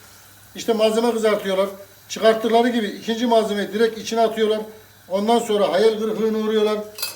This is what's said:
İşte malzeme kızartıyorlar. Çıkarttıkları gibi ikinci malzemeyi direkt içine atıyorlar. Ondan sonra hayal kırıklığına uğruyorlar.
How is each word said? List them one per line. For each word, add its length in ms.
İşte 180
malzeme 400
kızartıyorlar. 560
Çıkarttıkları 600
gibi 180
ikinci 400
malzemeyi 460
direkt 260
içine 220
atıyorlar. 400
Ondan 300
sonra 340
hayal 260
kırıklığına 400
uğruyorlar. 400